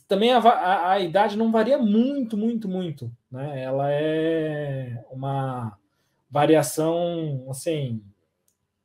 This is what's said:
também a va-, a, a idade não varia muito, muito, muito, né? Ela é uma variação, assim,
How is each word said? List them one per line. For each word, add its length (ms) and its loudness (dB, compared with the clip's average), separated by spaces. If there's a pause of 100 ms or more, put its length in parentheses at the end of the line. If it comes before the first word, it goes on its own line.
também 260 2
a 60 6
va-, 120 8
a, 420 2
a 80 2
idade 360 2
não 140 2
varia 280 2
muito, 580 0
muito, 320 -4
muito, 420 -6 (200)
né? 320 -8
Ela 280 -2
é 1200 -2
uma 680 -6 (520)
variação, 1200 0
assim, 520 -4 (840)